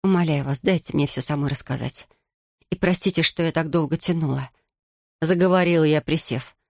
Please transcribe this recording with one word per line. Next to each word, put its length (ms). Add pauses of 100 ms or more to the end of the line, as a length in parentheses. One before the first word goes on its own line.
«Умоляю 400
вас, 160
дайте 340
мне 140
все 140
самой 280
рассказать. 600 (640)
И 40
простите, 480
что 180
я 120
так 160
долго 260
тянула», 540 (720)
заговорила 640
я, 160
присев. 560 (120)